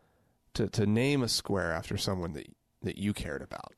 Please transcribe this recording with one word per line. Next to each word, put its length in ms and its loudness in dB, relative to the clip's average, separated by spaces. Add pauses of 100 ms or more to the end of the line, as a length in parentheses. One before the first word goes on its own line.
(560)
to, 140 2
to 180 2
name 340 4
a 60 2
square 440 0
after 260 -2
someone 360 -2
that, 140 -10 (340)
that 160 -4
you 160 2
cared 300 -6
about. 340 -12